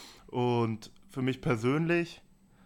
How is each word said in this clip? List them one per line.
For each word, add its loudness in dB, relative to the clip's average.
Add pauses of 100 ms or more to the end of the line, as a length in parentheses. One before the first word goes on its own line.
(280)
Und 0 (180)
für -8
mich 0
persönlich, 0 (440)